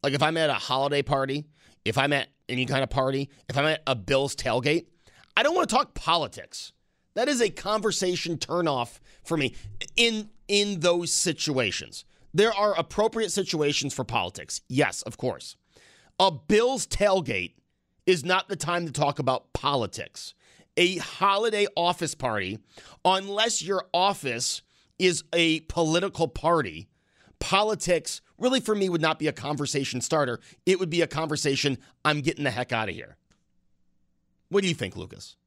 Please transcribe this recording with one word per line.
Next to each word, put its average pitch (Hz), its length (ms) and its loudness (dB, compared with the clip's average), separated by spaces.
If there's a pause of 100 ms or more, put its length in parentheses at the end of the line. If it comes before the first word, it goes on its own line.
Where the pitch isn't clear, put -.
like 139 120 0
if 139 80 2
I'm 156 140 2
at 160 140 2
a 131 40 0
holiday 139 480 0
party, 139 420 -2 (400)
if 110 120 -2
I'm 143 160 4
at 139 140 0 (220)
any 127 180 -2
kind 135 160 0
of 131 80 -4
party, 135 400 -2 (180)
if 123 80 -4
I'm 143 100 2
at 156 200 0
a 131 80 2
Bills 135 400 0
tailgate, 131 520 0 (500)
I 226 80 4
don't 294 100 2
want 359 140 2
to 220 80 2
talk 269 180 0
politics. - 800 -4 (420)
That 247 140 0
is 269 120 0
a 226 80 4
conversation 185 880 -2
turnoff 147 600 -2 (240)
for - 140 -4
me 139 180 -2 (400)
in, 220 360 2 (180)
in 202 320 2
those 175 320 0
situations. - 920 -2 (300)
There 214 180 4
are 202 240 2
appropriate 214 540 0
situations 147 640 -2
for 135 80 -6
politics. 92 680 -6
Yes, 131 340 0
of - 140 -10
course. - 380 -6 (640)
A 190 140 4
Bills 214 560 2
tailgate 135 640 0 (520)
is 175 200 2
not 185 240 0
the 196 80 -6
time 175 300 -4
to 156 40 -8
talk 143 300 0
about 127 320 -2
politics. - 840 -4 (420)
A 180 200 4
holiday 208 800 0
office 170 400 -2
party, 107 420 -4 (460)
unless 196 580 2
your 180 220 -2 (100)
office 160 680 0 (360)
is 180 240 4 (100)
a 165 280 4
political 170 640 0
party, 127 640 0 (500)
politics 190 840 0 (160)
really 254 200 2
for 214 160 0
me 196 140 2
would 170 120 0
not 156 200 0
be 151 80 0
a 143 40 -2
conversation 139 680 -4
starter. 131 400 0 (260)
It 180 140 4
would 180 100 -2
be 170 100 0
a 160 60 4
conversation, 147 720 0 (260)
"I'm 147 180 2
getting 143 200 -2
the 139 80 0
heck 120 220 -4
out 110 160 -2
of 85 80 -6
here." - 220 -18 (1300)
What 196 140 2
do 190 60 0
you 165 60 0
think, 98 220 -8
Lucas? 92 400 -14 (100)